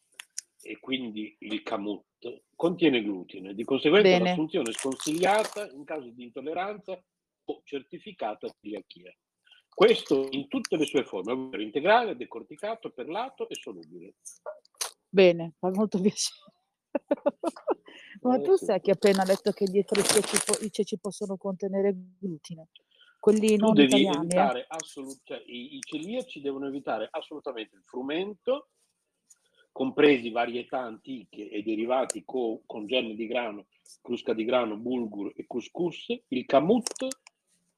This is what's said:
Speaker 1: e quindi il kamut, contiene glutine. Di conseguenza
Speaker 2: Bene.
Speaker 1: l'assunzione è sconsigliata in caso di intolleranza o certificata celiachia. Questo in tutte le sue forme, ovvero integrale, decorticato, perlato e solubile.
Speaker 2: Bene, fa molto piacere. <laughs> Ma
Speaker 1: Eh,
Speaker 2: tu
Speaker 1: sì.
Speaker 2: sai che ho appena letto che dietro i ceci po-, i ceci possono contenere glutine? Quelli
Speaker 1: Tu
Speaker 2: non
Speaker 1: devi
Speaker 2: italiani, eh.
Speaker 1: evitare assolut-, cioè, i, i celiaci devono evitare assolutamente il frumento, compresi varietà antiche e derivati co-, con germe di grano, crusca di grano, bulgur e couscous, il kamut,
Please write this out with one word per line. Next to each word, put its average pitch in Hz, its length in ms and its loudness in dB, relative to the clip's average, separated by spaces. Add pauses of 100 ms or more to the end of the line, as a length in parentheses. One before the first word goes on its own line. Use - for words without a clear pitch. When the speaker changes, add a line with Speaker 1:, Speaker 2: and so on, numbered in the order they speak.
(640)
Speaker 1:
e 110 140 -14
quindi 113 640 -8
il 104 220 -8
kamut, 101 420 -6 (500)
contiene 160 480 2
glutine. 95 520 -8
Di 107 100 -8
conseguenza 156 460 4
Speaker 2:
Bene. 180 200 4
Speaker 1:
l'assunzione 160 400 -2
è 110 40 -6
sconsigliata 185 960 -2
in 139 140 -18
caso 139 260 -10
di 120 140 -18
intolleranza 180 800 -8 (440)
o - 180 -8
certificata 135 840 -10 (140)
celiachia. 92 520 -14 (600)
Questo 143 560 4
in 139 180 -6
tutte 135 280 -4
le 156 80 2
sue - 200 0
forme, 101 280 -6
ovvero 131 300 -6
integrale, 175 520 2
decorticato, 151 760 -10
perlato 220 580 -8
e - 80 -12
solubile. 160 580 -16 (920)
Speaker 2:
Bene, 170 500 4
fa 185 120 -2
molto 202 300 0
piacere. - 360 -2 (560)
<laughs> - 1300 -6
Ma 247 140 4
Speaker 1:
Eh, 285 60 0
Speaker 2:
tu 370 120 4
Speaker 1:
sì. - 120 2
Speaker 2:
sai 190 140 2
che 196 100 2
ho 190 40 8
appena 190 300 4
letto 196 260 2
che 202 140 0
dietro 196 340 2
i 196 60 6
ceci 202 400 4
po-, 208 200 0
i 208 60 -4
ceci - 280 -2
possono 196 380 -6
contenere 196 560 -2 (260)
glutine? 165 500 -10 (500)
Quelli 214 380 6
Speaker 1:
Tu 202 80 4
Speaker 2:
non 220 100 8
Speaker 1:
devi 202 280 8
Speaker 2:
italiani, 196 140 2
eh. - 40 0
Speaker 1:
evitare 135 480 2
assolut-, 135 560 -12
cioè, 131 220 -10
i, 120 300 -12
i 135 40 -14
celiaci 185 600 -8
devono 139 280 -6
evitare 131 420 -6
assolutamente 131 640 -10
il 95 80 -20
frumento, 185 840 -6 (1040)
compresi 131 580 4
varietà 120 500 -4
antiche 110 680 -12
e 104 140 -8
derivati 113 640 -2
co-, 117 420 -4
con 107 200 -12
germe 120 280 -2
di 110 120 -8
grano, 113 400 -6 (360)
crusca 120 320 -4
di 110 100 -4
grano, 117 320 0
bulgur 110 580 -6
e - 120 -12
couscous, - 600 -6 (220)
il - 180 -4
kamut, 208 600 2 (720)